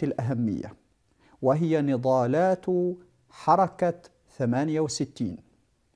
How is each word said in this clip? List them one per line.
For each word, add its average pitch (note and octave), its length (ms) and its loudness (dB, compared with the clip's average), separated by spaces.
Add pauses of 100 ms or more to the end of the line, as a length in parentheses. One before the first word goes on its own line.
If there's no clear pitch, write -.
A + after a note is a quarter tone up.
الأهمية، A#2 720 -4 (680)
وهي D#3 400 2
نضالات C3+ 840 2 (640)
حركة F3 640 0 (440)
ثمانية C#3 420 0
وستين. C3 580 -4 (580)